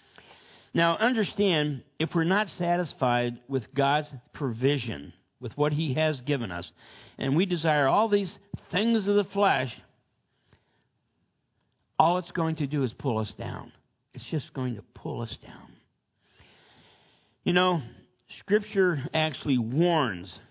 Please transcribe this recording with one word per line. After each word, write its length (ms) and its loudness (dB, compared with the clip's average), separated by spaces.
Now, 220 4
understand, 840 0
if 160 -2
we're 100 2
not 240 2
satisfied 880 0
with 160 -2
God's 340 2
provision, 800 -2
with 200 -10
what 160 2
he 180 -2
has 300 0
given 280 -2
us, 160 -8
and 180 0
we 80 4
desire 420 2
all 220 2
these 240 0
things 360 2
of 80 2
the 200 4
flesh, 360 2
all 180 4
it's 160 -6
going 240 -2
to 100 -2
do 160 -2
is 120 0
pull 240 -4
us 180 -4
down. 340 -10
It's 160 -16
just 240 -6
going 220 -4
to 60 -12
pull 260 -8
us 220 -8
down. 320 -20
You 80 4
know, 300 4
Scripture 640 2
actually 460 0
warns. 720 0